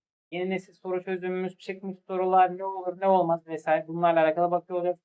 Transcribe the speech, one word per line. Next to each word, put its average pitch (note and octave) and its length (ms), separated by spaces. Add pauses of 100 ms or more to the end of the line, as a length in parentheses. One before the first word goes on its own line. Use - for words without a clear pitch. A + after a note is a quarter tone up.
(320)
yeni F3+ 180
nesil F#3+ 240
soru F3+ 300
çözümümüz F#3 540
çıkmış, F#3+ 400 (100)
sorular F#3 500
ne G3 80
olur F#3 360
ne G3 60
olmaz E3+ 400
vesaire D#3+ 400
bunlarla E3 360
alakalı E3+ 280
bakıyor F3 280
olacağız. F3 260